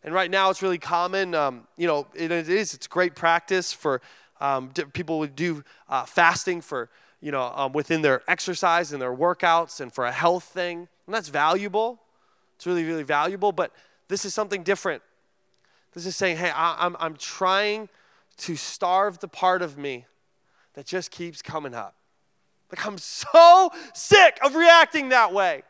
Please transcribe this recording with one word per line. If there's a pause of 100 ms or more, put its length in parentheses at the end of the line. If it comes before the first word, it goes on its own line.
And
right
now
it's
really
common,
um, (100)
you
know,
it,
it
is,
it's
great
practice
for, (400)
um,
d-,
people
would
do, (240)
uh,
fasting
for, (320)
you
know,
um,
within
their
exercise
and
their
workouts
and
for
a
health
thing. (180)
And
that's
valuable. (560)
It's
really,
really
valuable.
But (360)
this
is
something
different. (920)
This
is
saying,
"Hey,
I,
I'm,
I'm
trying (500)
to
starve
the
part
of
me (680)
that
just
keeps
coming
up." (760)
Like,
I'm
so (240)
sick
of
reacting
that
way.